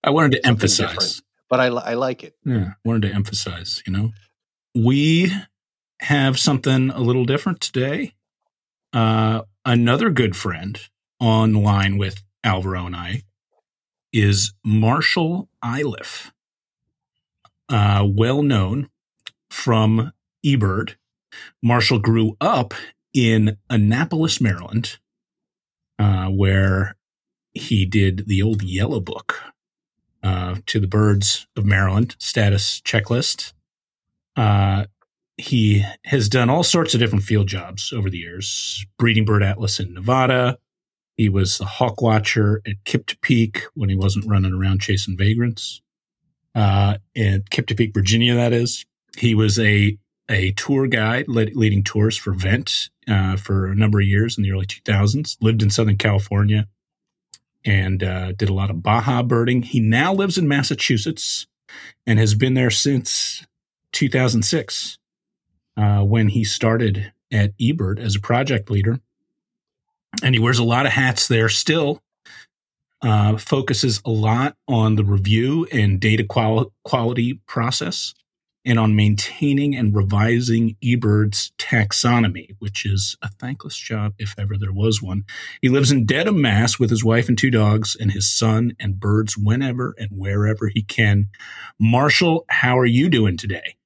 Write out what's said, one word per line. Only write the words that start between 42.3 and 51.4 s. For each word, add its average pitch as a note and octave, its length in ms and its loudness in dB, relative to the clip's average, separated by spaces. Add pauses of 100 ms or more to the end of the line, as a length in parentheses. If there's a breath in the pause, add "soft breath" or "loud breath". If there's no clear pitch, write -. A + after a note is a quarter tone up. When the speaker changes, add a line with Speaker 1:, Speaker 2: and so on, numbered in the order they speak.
Speaker 1:
at G#2 200 -8
Kiptopeke - 800 -2 (120)
when A2+ 140 -4
he F#2+ 80 0
wasn't G2 320 -2
running F#2+ 260 0
around F#2+ 260 0
chasing G2 360 -4
vagrants. A2 640 -2 (720)
Uh, G2+ 440 2 (180)
in G2 340 0
Kiptopeke, G#2+ 420 -2
Virginia, A2+ 440 2
that A#2+ 160 2
is. A#2+ 340 -2 (320)
He A#2 160 2
was G#2+ 240 2
a, G#2 400 2 (320)
a F#2+ 220 0
tour C3+ 340 -2
guide, A#2 400 0
le-, A2+ 280 0